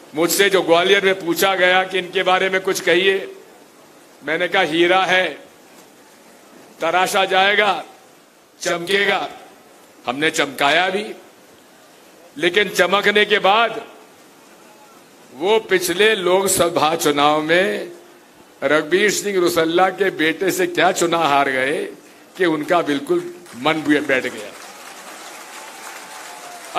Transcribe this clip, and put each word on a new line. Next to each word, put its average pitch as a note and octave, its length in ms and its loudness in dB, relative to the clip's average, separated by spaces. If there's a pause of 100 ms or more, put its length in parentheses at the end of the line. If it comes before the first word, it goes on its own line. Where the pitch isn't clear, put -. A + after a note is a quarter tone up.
(140)
मुझसे E3+ 360 2
जो F#3 120 2
ग्वालियर F3+ 420 4
में F3+ 220 0
पूछा F#3+ 280 0
गया F#3 300 4
कि F#3 140 -4
इनके F#3 240 -4
बारे F#3 280 2
में F#3 100 0
कुछ F#3+ 200 -2
कहिए, F#3+ 560 0 (880)
मैंने E3 240 -2
कहा, F#3+ 140 2
"हीरा F3 420 2
है, F3 340 0 (1400)
तराशा F3+ 440 2
जाएगा, F#3+ 600 2 (760)
चमकेगा।" F3 680 -2 (760)
हमने C#3+ 240 -2
चमकाया D3+ 600 0
भी, G#3 240 -6 (1200)
लेकिन F3 300 0
चमकने G3+ 560 2
के G#3 140 0
बाद G#3+ 480 0 (1500)
वो G#3 220 2
पिछले F#3 540 2
लोकसभा F3 800 2
चुनाव D3+ 480 2
में F#3 500 0 (720)
रघुवीर D#3 460 2
सिंह G3 300 -2
रुसल्ला E3+ 480 2
के F#3+ 220 -2
बेटे D#3+ 400 -2
से F3+ 160 -2
क्या F3 260 2
चुनाव E3+ 300 0
हार C#3+ 280 2
गए C3+ 340 -2 (520)
कि F#3 100 0
उनका D#3+ 360 0
बिल्कुल D3 520 -4 (220)
मन C3+ 160 0
भी D3 280 0
बैठ C3 260 -2
गया। G#2+ 260 -12 (2250)